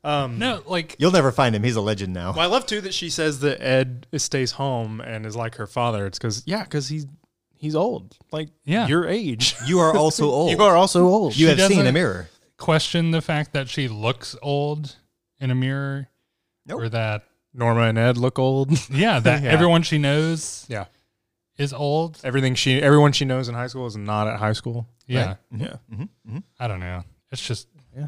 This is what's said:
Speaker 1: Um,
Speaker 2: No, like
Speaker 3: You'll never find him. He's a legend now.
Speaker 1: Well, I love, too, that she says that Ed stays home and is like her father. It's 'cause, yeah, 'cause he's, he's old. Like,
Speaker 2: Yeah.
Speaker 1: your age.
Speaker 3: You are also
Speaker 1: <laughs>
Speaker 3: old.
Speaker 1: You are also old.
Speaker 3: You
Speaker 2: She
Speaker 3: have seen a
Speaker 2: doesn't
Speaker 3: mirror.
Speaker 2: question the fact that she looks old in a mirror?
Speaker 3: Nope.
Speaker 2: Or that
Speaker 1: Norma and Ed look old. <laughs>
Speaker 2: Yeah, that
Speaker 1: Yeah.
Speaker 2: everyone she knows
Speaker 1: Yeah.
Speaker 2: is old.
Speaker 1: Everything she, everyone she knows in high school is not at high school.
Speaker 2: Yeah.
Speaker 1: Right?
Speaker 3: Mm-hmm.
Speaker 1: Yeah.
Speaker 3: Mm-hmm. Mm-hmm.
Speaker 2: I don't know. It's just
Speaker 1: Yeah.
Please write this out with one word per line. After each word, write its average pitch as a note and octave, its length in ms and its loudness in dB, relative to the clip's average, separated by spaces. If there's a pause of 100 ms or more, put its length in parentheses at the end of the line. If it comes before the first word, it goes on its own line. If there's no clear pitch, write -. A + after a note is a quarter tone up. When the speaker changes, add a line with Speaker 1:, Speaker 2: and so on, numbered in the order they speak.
Speaker 1:
Um, C#3 340 -4
Speaker 2:
No, A#3 260 -4
like F3 340 -6
Speaker 3:
You'll E3+ 120 4
never C#3 220 4
find B2 200 2
him. G2+ 100 0
He's A#2+ 120 0
a A2 60 0
legend G2+ 320 -4
now. F2 180 -6
Speaker 1:
Well, D#3 80 -4
I E3+ 60 2
love, B3 200 0
too, G#3+ 160 -4
that F#3+ 120 -10
she E3+ 160 -6
says D3+ 320 -2
that C#3+ 200 -2
Ed C3 540 0
stays C3+ 360 -2
home A#2 500 -6
and A2 240 -10
is G#2+ 100 -10
like A2+ 200 -6
her G#2 120 -10
father. A2+ 380 -2
It's F#2+ 120 -8
'cause, A#2 280 -6
yeah, G3+ 180 -4
'cause C#3+ 240 -6
he's, D3+ 180 -8 (520)
he's D3+ 180 -6
old. D#3+ 400 -4 (160)
Like, D#3 160 -8 (160)
Speaker 2:
Yeah. G3+ 240 0
Speaker 1:
your D#3+ 180 2
age. D3 500 -2 (100)
Speaker 3:
You F3 140 2
are D#3+ 180 4
also D3+ 280 2
Speaker 1:
<laughs> C#3+ 60 2
Speaker 3:
old. B2+ 200 2
Speaker 1:
You E3+ 120 2
are F#3 140 8
also F3+ 280 6
old. F3+ 300 2
Speaker 3:
You D#3 120 6
Speaker 2:
She - 100 8
Speaker 3:
have G3 100 6
seen G3 120 6
a - 20 4
Speaker 2:
doesn't B2+ 120 4
Speaker 3:
mirror. G2+ 360 0 (280)
Speaker 2:
question E3 540 0
the E3 100 0
fact D3+ 300 -4
that C3+ 160 -4
she C3+ 220 -4
looks A2 520 -6
old C#3+ 540 -4 (460)
in C3 100 -2
a B2+ 40 0
mirror? C#3 520 -4 (580)
Speaker 3:
Nope. - 140 -10
Speaker 2:
Or A#2 100 -6
that A2 360 -4 (280)
Speaker 1:
Norma A#2 280 2
and A2+ 160 2
Ed A#2+ 200 2
look B2+ 220 -2
old. C3+ 320 0
<laughs> - 180 0
Speaker 2:
Yeah, D#3 300 2
that B2+ 240 2
Speaker 1:
Yeah. B2+ 60 -2
Speaker 2:
everyone E3 340 4
she D#3 140 0
knows D3+ 720 -2
Speaker 1:
Yeah. G#2 160 -8 (720)
Speaker 2:
is C#3+ 160 -4
old. D3+ 500 -2
Speaker 1:
Everything C3 320 0
she, C3 260 2
everyone D3 300 8
she C#3 140 0
knows C3 240 -2
in A#2+ 60 -8
high B2 120 -6
school B2+ 180 -10
is G#2+ 120 -10
not G#2+ 320 -2
at G#2+ 100 -6
high G#2+ 140 0
school. A#2 340 -6 (200)
Speaker 2:
Yeah. B2 200 0
Speaker 1:
Right? F#2+ 100 -6 (160)
Speaker 3:
Mm-hmm. G#2+ 100 -8
Speaker 1:
Yeah. - 100 -8 (200)
Speaker 3:
Mm-hmm. G#2 80 -10 (280)
Mm-hmm. A#2+ 80 -10 (200)
Speaker 2:
I B2 120 -6
don't F#2 100 -6
know. F2+ 240 -10 (300)
It's - 120 -10
just - 220 -8 (260)
Speaker 1:
Yeah. C#3+ 140 -10